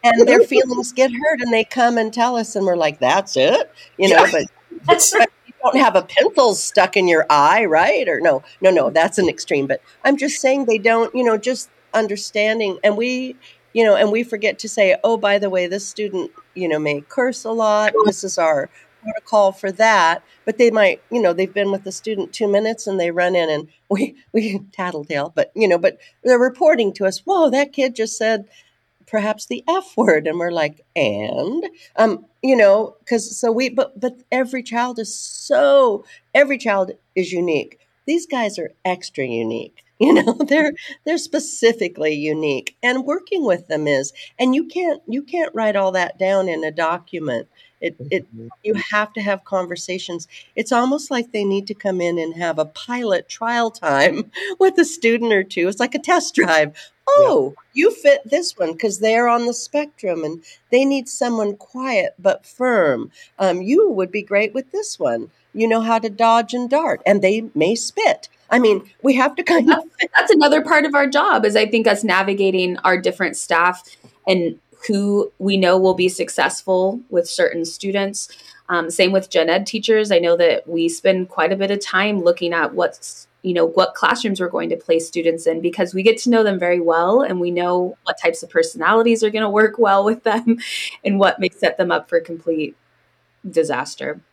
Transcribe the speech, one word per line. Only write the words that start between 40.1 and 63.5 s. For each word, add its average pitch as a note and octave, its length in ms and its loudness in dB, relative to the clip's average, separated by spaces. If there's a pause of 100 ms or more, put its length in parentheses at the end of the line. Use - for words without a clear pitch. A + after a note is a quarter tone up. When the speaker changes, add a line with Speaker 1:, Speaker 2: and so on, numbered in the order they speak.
Speaker 1:
know, - 180 2
they're, D4 400 0 (320)
they're D#4+ 140 -2
specifically A3 920 -2
unique, D3+ 720 -4
and C4 220 -2
working E4+ 400 -4
with F3+ 220 -2
them D3+ 200 -4
is, C3+ 240 0 (260)
and B3+ 160 2
you D#4+ 120 0
can't, F4 420 -4
you B3+ 140 -6
can't D#4+ 340 -4
write G#3+ 220 -2
all F#3+ 160 0
that F3+ 260 -2
down F#3+ 300 0
in D#3+ 160 -4
a D#3 60 -4
document. D#3+ 760 -6 (360)
It, - 120 -6 (140)
it, C3 140 -4 (100)
Speaker 3:
Mm-hmm. A2+ 140 -16 (160)
Speaker 1:
you G#3+ 100 -4 (180)
have G#3+ 220 -2
to A3 80 -10
have G3 220 -4
conversations. F3+ 840 -8 (280)
It's A3 160 -4
almost C4 400 -2
like A#3+ 220 -4
they G#3 100 -2
need G3 240 -2
to G#3+ 80 -10
come G3 260 -4
in F3 160 -2
and E3 180 -4
have E3 220 -4
a D#3 80 -2
pilot A#3 640 -4
trial A#3 420 -4
time D3+ 600 0 (120)
<laughs> G4 160 -8
with F#4+ 200 4
a E4+ 60 6
student A3+ 480 0
or F#3+ 100 0
two. F#3 240 -4
It's G3+ 140 -4
like A#3+ 140 -2
a D4 40 -2
test - 340 -2
drive. D#3 360 2
Speaker 3:
Yeah. - 440 -4 (140)
Speaker 1:
"Oh, D3 260 0 (200)
you F4 180 2
fit C#4+ 340 2
this D#4 320 -4
one," E3 200 -4
'cause G3 220 -4
they're A3+ 280 2
on A#3+ 180 0
the A#3+ 80 -4
spectrum A#3 720 -6
and D#3+ 180 -8 (300)
they C4 140 4
need C4+ 240 -2
someone A3 480 -4
quiet B3 600 -4
but F3+ 280 -2
firm. F3 680 0 (260)
Um, F#3 240 -2